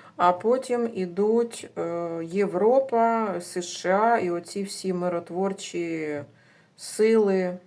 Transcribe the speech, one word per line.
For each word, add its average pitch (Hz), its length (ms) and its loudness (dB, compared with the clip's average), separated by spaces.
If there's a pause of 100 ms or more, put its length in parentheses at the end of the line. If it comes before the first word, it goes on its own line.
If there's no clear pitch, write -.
(160)
А 180 160 6
потім 240 600 0
ідуть, 208 840 0
е, 170 460 -4
Європа, 220 1160 2
С 175 220 -6
Ш 185 360 0
А 226 200 4
і 180 120 -2
оці 175 320 -6
всі 196 300 -6
миротворчі 170 1300 -4 (540)
сили, 196 920 2